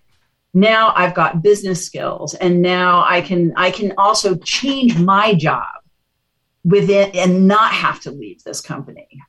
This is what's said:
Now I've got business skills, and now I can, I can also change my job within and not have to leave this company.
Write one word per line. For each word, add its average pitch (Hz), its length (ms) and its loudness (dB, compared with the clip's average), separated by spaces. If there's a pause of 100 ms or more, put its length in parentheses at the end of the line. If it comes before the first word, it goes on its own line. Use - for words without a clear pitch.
(540)
Now 220 420 4
I've 180 180 0
got 165 300 -2
business 202 420 0
skills, - 500 -10
and 180 260 2
now 180 460 2
I 175 140 2
can, 175 340 0
I 180 160 0
can 190 260 -4
also 196 400 0
change 262 600 -2
my 196 360 2
job 143 320 -2 (1000)
within 196 520 2
and 185 320 2
not 214 260 2
have 143 280 -4
to 139 100 -14
leave 110 320 -18
this - 180 -14
company. - 460 -14 (220)